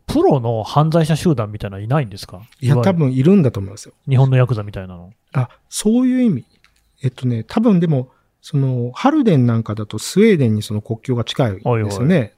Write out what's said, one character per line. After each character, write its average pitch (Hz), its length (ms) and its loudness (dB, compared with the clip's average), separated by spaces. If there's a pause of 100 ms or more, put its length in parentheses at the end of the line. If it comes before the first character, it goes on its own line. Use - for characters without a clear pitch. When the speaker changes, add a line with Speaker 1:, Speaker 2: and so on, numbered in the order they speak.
Speaker 1:
プ 311 160 0
ロ 170 180 2
の 117 240 -4
犯 156 260 0
罪 160 160 2
者 165 100 0
集 160 180 0
団 110 180 -6
み 104 80 -12
た 104 80 -10
い - 20 -10
な 98 60 -14
の 98 60 -10
い 107 60 -10
な 151 120 0
い 127 60 -4
ん 95 40 -14
で 98 80 -16
す - 80 -16
か？ 92 160 -20 (180)
Speaker 2:
い 127 60 -4
や、 - 80 4
Speaker 1:
い - 20 2
わ 120 80 2
ゆ 196 80 4
る 175 40 0
Speaker 2:
多 - 20 -2
分 135 140 2
い 131 100 0
る 185 140 6
ん 185 60 6
だ 123 100 2
と 98 80 -6
思 98 80 -8
い - 20 -14
ま 104 60 -18
す - 100 -18
よ。 - 80 -20 (140)
Speaker 1:
日 135 80 2
本 135 120 6
の 131 80 2
ヤ 127 80 6
ク 120 120 -2
ザ 104 80 -8
み 104 80 -14
た 98 100 -10
い 92 60 -12
な 92 80 -16
の。 90 160 -20 (200)
Speaker 2:
あ、 127 160 -2 (200)
そ 226 320 0
う 262 80 2
い 254 80 0
う 254 60 0
意 233 80 2
味。 123 140 -4 (560)
え 127 80 -4
っ - 20 -2
と - 160 -8
ね、 117 180 -2
多 - 160 -2
分 220 180 4
で 175 80 0
も、 131 240 -2 (300)
そ - 160 -8
の、 127 360 -2
ハ 277 200 0
ル 311 100 2
デ 202 140 4
ン 123 100 4
な 117 100 2
ん 113 60 -2
か 107 140 -6
だ 107 100 -8
と 110 140 -10
ス - 200 -2
ウ 214 40 6
ェ 226 80 6
ー 180 40 4
デ 135 120 2
ン 107 80 0
に 104 60 -4
そ - 120 -8
の 104 80 -4
国 110 180 -8
境 127 140 -4
が 120 80 -4
近 123 280 -2
い - 40 -6
で 92 60 -12
す - 40 -20
よ 123 80 0 (320)
ね。 170 100 2
Speaker 1:
は 160 60 2
い 110 40 -2
は - 20 -8
い。 - 100 -18